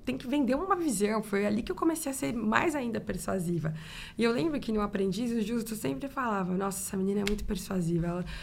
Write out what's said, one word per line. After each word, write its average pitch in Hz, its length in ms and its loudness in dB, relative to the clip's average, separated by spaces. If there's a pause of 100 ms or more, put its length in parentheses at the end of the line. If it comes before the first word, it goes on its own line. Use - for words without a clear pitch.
tem 254 120 0
que 262 80 -8
vender 254 300 4
uma 381 220 2
visão. 220 440 2
Foi 202 240 0
ali 208 200 2
que - 80 -4
eu - 20 -2
comecei 320 380 0
a - 20 -4
ser 269 180 -2
mais 233 440 2
ainda 233 240 -2
persuasiva. 175 720 -2 (420)
E 214 60 2
eu 233 80 6
lembro 285 300 0
que - 100 -4
no 214 100 2
Aprendiz, 202 520 0
o 233 80 2
Justo 220 340 -2
sempre 269 340 -2
falava, 202 460 0
"Nossa, 196 240 0
essa - 180 -4
menina 196 260 2
é - 40 0
muito 208 180 0
persuasiva. 175 640 0
Ela, 175 180 -2 (180)